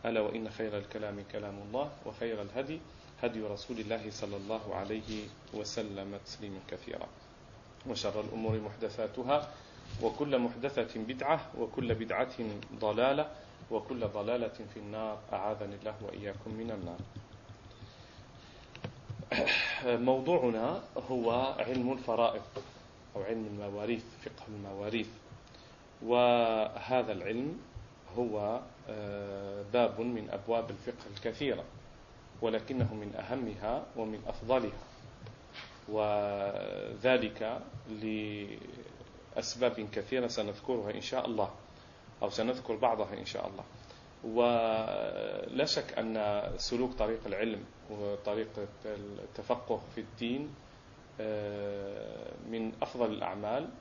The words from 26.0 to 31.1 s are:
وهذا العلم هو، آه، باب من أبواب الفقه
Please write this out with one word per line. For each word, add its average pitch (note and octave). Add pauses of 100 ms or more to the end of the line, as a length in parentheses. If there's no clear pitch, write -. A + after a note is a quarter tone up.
وهذا A#2
العلم A#2 (580)
هو، A2 (280)
آه، G2+ (100)
باب A#2
من A#2
أبواب A2+
الفقه -